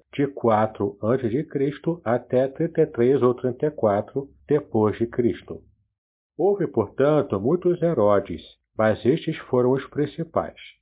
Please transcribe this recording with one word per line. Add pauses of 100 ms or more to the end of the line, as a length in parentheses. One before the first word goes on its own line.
(140)
de
quatro
antes
de
Cristo
até
trinta
e
três
ou
trinta
e
quatro (180)
depois
de
Cristo. (760)
Houve,
portanto,
muitos
Herodes, (360)
mas
estes (140)
foram
os
principais. (220)